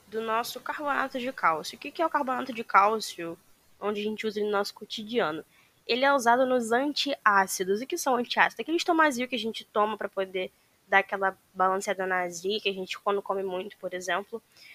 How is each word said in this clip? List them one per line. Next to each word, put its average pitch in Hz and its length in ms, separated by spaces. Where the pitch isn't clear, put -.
do 214 140
nosso 226 400
carbonato 269 580
de 247 140
cálcio. 165 420
O - 40
que 285 120
que - 100
é 320 40
o 320 40
carbonato 254 440
de 226 100
cálcio, 196 760
onde 208 180
a 208 40
gente 214 220
usa 214 140
ele 208 60
no 208 80
nosso 202 200
cotidiano? 208 720
Ele 247 160
é 277 80
usado 254 360
nos 247 240
antiácidos. 208 1080
O 262 60
que 349 100
são 277 200
antiácidos? 226 440
Aqueles 320 240
tomazinhos 302 460
que 262 60
a 226 40
gente 214 260
toma 214 300
pra 202 140
poder 190 420
dar 196 100
aquela 196 400
balanceada 190 540
na 185 140
azia, 180 380
que - 80
a 196 60
gente, 190 240
quando 202 240
come 196 220
muito, 190 340
por 185 160
exemplo. 185 480